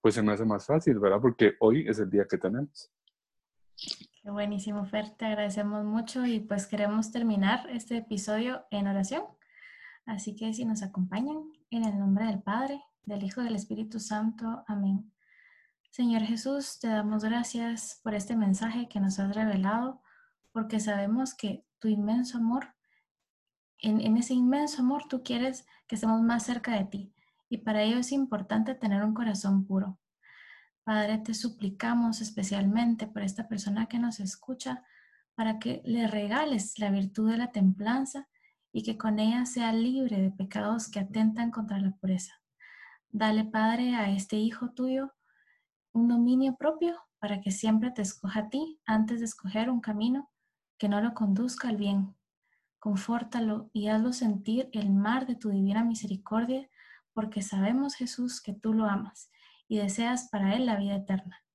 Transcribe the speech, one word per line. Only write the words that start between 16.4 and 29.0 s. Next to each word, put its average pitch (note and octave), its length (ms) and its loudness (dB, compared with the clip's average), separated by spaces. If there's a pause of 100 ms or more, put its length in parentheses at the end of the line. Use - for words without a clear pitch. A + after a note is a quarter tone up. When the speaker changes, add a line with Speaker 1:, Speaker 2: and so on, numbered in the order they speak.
Speaker 2:
te A#3 80 -4
damos G#3+ 360 0
gracias A#3 800 -4
por G#3+ 100 -4
este G#3 220 -4
mensaje A3+ 520 0
que G3+ 120 -4
nos F#3+ 180 0
has G3 160 -2
revelado, A3 680 0 (520)
porque A3 280 -2
sabemos G#3+ 540 0
que G#3+ 300 -6 (160)
tu A3+ 80 -2
inmenso A#3 500 0
amor, A#3 360 0 (1040)
en, G#3+ 220 2
en A3 160 4
ese B3 180 2
inmenso C4+ 480 2
amor C#4 260 2
tú B3+ 140 -4
quieres B3 440 -4 (220)
que A3+ 80 -4
estemos A3+ 260 2
más A#3 220 2
cerca A#3+ 340 -2
de G3 60 0
ti, G3 300 -10 (340)
y A#3 100 -4
para G#3+ 240 0
ello A3+ 160 2
es B3 140 -2
importante A3 640 0
tener G3+ 260 2